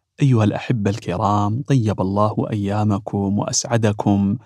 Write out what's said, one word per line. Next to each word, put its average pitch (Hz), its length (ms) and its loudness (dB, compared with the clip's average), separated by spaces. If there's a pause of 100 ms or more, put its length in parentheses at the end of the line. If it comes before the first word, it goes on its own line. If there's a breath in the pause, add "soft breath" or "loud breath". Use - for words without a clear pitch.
(220)
أيها 123 220 4
الأحبة 104 460 -2
الكرام، 104 720 -2
طيب 110 380 0
الله 104 500 0
أيامكم 101 880 -2
وأسعدكم، 104 1080 0